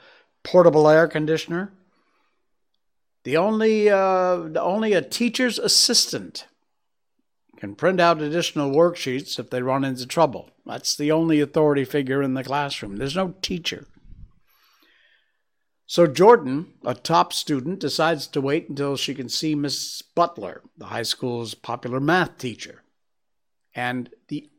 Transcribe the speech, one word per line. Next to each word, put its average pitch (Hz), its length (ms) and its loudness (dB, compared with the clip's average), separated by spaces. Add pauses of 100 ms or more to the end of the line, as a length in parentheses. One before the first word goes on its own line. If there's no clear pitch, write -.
(440)
portable 156 440 6
air 160 220 6
conditioner. 160 640 -4 (1500)
The 131 100 0
only, 214 540 2
uh, 185 480 2
the 165 240 -4
only 214 320 0
a 190 80 4
teacher's 240 580 -2
assistant - 880 0 (1120)
can 101 180 -14
print 180 260 2
out 170 180 4
additional 151 520 -2
worksheets 147 640 0
if 117 140 -12
they 127 100 -4
run 131 220 0
into 127 240 -6
trouble. 143 420 0 (160)
That's - 300 -6
the 147 160 0
only 160 300 2
authority 147 440 2
figure 139 380 -2
in 131 100 -2
the 131 100 -4
classroom. 131 520 -6
There's 139 200 -6
no 185 280 -4
teacher. - 420 -8 (2000)
So 175 220 4
Jordan, 156 640 4 (100)
a 123 120 -4
top 170 360 0
student, 151 460 -4
decides 156 500 -2
to 147 140 -4
wait 139 260 -2
until 139 300 -4
she 135 160 -6
can 123 160 -10
see 156 240 -4
Miss - 480 -6
Butler, 98 600 -4 (120)
the 98 120 -18
high 113 160 -6
school's 117 500 -6
popular 120 460 -8
math 165 400 0
teacher, - 420 -12 (920)
and 123 340 -6 (200)
the 294 280 -10